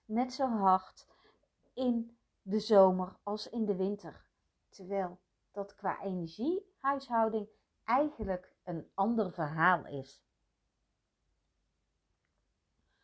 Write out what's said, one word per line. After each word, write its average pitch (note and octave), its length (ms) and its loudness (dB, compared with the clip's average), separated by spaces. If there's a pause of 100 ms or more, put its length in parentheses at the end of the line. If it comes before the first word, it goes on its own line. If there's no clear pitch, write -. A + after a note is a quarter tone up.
net B3 280 -4
zo C4+ 140 -2
hard G3 600 0 (640)
in A#3 440 -2 (240)
de G3 180 -2
zomer F#3+ 640 6
als G#3+ 260 -6
in A#3 160 -4
de G3 100 0
winter. F#3+ 540 -6 (400)
Terwijl F#3 500 -6 (320)
dat G3+ 240 -10
qua - 260 -4
energiehuishouding A3+ 1500 -4 (360)
eigenlijk A3+ 800 -2
een E3+ 300 -8
ander G#3 400 0
verhaal D#3+ 520 2
is. - 400 -12 (2750)